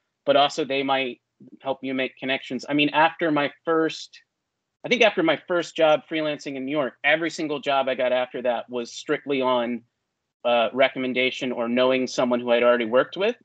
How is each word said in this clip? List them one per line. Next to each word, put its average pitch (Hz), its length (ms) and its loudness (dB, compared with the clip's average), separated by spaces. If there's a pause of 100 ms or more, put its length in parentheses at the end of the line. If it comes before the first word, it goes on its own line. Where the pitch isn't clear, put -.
(260)
but 139 100 4
also 143 300 2
they 135 180 -2
might 135 380 -2 (400)
help 135 200 -6
you 135 120 -6
make 131 240 -4
connections. 131 500 -6
I 143 60 -4
mean, 147 160 2
after 156 420 2
my 143 200 0 (120)
first, 160 580 -2 (640)
I - 20 -10
think 226 140 0
after 202 220 4
my 156 240 2
first 170 280 -2
job 156 340 4
freelancing 151 480 -4
in 131 80 -6
New 135 60 -6
York, 143 220 -2 (100)
every 156 280 0
single 147 280 -6
job 135 300 0
I 131 60 -2
got 127 160 0
after 127 320 -2
that 117 260 -2
was 120 220 -6
strictly 139 500 -4
on, 123 400 0 (640)
uh, 117 300 2
recommendation 127 800 0
or 117 160 -4
knowing 127 380 2
someone 123 340 0
who 123 120 -4
I'd 120 100 4
already 120 240 4
worked 127 320 2
with 220 280 -2